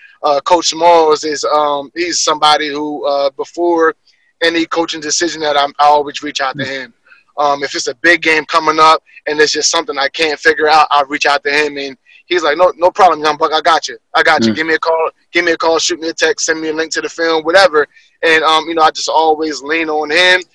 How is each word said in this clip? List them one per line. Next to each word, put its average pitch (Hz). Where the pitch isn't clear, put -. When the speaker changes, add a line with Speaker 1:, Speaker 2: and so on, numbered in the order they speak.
Speaker 1:
Uh, 143
Coach 170
Smalls 160
is, 147
um, 147
he's 170
somebody 151
who, 147
uh, 139
before 165
any 165
coaching 165
decision 156
that 147
I'm, 143
I 147
always 147
reach 147
out 135
to 139
Speaker 2:
Mm. 135
Speaker 1:
him. 131
Um, 143
if 139
it's 170
a 135
big 165
game 156
coming 160
up 156
and 151
it's 151
just 151
something 156
I 139
can't 156
figure 151
out, 151
I'll 143
reach 143
out 143
to 143
him, 147
and 139
he's 175
like, 151
"No, 175
no 160
problem, 170
young 151
buck. 156
I 156
got 156
you. 120
I 165
got 156
you. 113
Speaker 2:
Mm. 104
Speaker 1:
Give 160
me 160
a 151
call. 165
Give 175
me 170
a 165
call. 165
Shoot 156
me 160
a 160
text. 160
Send 160
me 156
a -
link 160
to 160
the 151
film, 165
whatever." 165
And, 160
um, 156
you 170
know, 160
I 156
just -
always 151
lean 156
on 151
him. 180